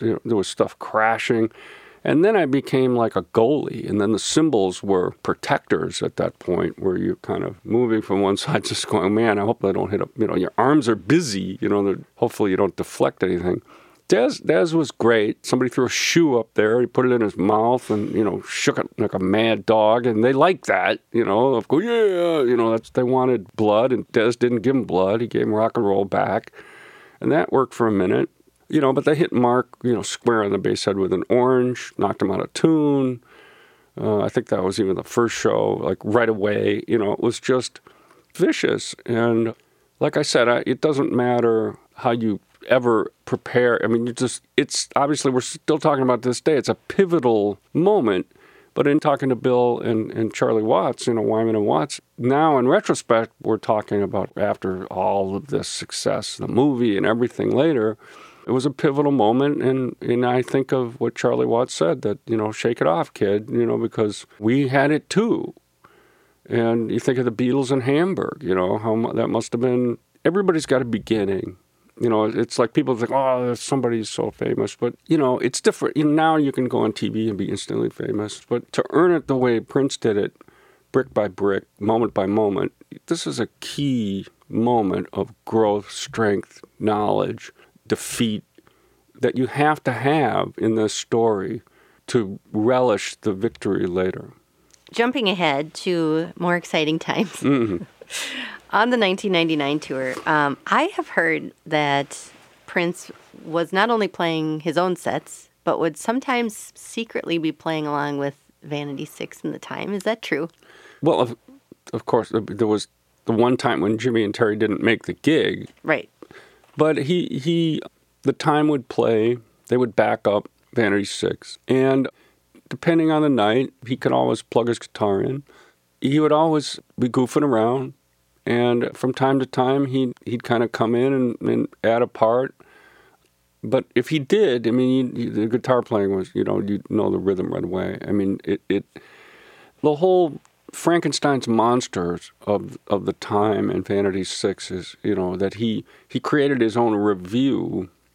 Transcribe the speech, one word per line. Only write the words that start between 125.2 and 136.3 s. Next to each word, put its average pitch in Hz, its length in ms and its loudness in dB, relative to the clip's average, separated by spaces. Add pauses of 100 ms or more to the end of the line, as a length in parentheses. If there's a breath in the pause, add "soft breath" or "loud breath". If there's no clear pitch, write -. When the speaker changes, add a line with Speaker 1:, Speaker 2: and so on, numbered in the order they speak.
Speaker 1:
in. 131 220 -4 (560 soft breath)
He 139 180 0
would 151 140 2
always 156 480 2 (180)
be 123 100 0
goofing 127 360 0
around. 131 500 0 (540)
And 120 480 0
from 127 160 -2
time 135 280 0
to 127 60 -4
time, 135 400 0
he'd, 131 260 -2 (120)
he'd 117 200 -6
kinda 117 240 0
come 113 260 -2
in 127 180 2
and, 127 280 0
and 117 280 0 (140)
add 113 180 2
a 120 60 0
part. 120 480 0 (1080 soft breath)
But 117 220 -2 (100)
if - 140 0
he 156 100 0
did, 135 480 2
I - 20 2
mean, 127 460 0
you, 117 80 -4
you, - 80 -4
the 107 160 0
guitar 120 340 0
playing 101 320 0
was, 92 180 -4